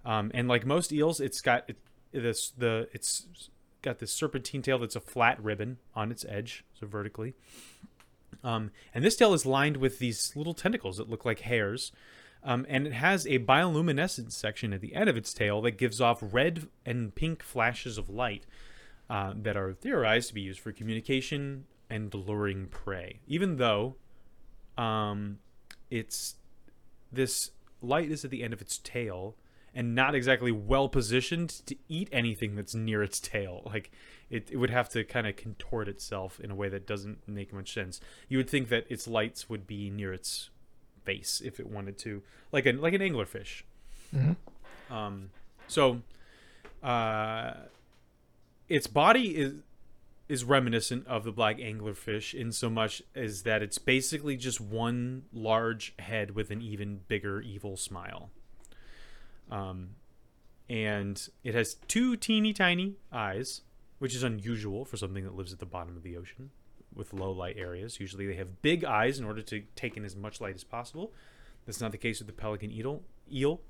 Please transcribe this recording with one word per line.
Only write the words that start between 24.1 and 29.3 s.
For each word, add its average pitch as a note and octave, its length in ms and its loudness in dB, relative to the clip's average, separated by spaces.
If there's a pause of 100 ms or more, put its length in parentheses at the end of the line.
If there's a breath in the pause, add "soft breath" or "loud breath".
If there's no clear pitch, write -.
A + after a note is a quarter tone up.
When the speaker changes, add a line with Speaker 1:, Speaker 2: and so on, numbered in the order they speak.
Speaker 1:
um, G#2 640 0 (500)
it's, - 460 -6 (760)
this B2+ 400 0 (280)
light D3 300 2
is D3+ 140 -2
at C3 80 -6
the A#2+ 100 -4
end A#2 100 -2
of G#2 80 -8
its - 180 -6
tail G#2 580 -6 (380 soft breath)